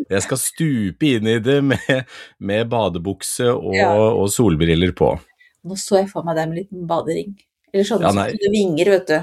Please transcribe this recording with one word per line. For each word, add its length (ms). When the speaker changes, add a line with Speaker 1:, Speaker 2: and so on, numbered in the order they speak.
Speaker 1:
jeg 140
skal 180
stupe 600
inn 80
i 100
det 260
med, 420
med 280
badebukse 840
og, 220
Speaker 2:
Ja. 180
Speaker 1:
og 400
solbriller 580
på. 220
Speaker 2:
Nå 140
så 240
jeg 80
for 140
meg 120
deg 140
med 80
en 60
liten 240
badering. 500
Eller 120
sånne 160
Speaker 1:
Ja, 80
Speaker 2:
som 80
Speaker 1:
nei. 140
Speaker 2:
kunne 200
vinger, 340
vet 220
du. 140